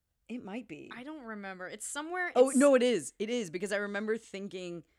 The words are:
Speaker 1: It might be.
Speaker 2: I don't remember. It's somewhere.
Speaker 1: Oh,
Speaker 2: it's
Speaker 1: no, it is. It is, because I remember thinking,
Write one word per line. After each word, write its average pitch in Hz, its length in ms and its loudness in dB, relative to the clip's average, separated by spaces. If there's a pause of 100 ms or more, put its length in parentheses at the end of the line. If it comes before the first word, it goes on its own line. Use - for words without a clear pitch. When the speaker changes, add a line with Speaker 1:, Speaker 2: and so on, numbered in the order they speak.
(280)
Speaker 1:
It 233 160 -10
might 214 240 -10
be. - 280 -14
Speaker 2:
I 240 80 -14
don't 302 200 -14
remember. 196 440 -10
It's 170 200 -12
somewhere. 339 480 -4
Speaker 1:
Oh, 262 140 8
Speaker 2:
it's 269 80 0
Speaker 1:
no, 277 180 10
it 240 80 6
is. 233 360 2
It 208 100 -4
is, 233 220 -2
because 180 200 -6
I 202 60 2
remember 208 400 -2
thinking, 185 680 -10 (160)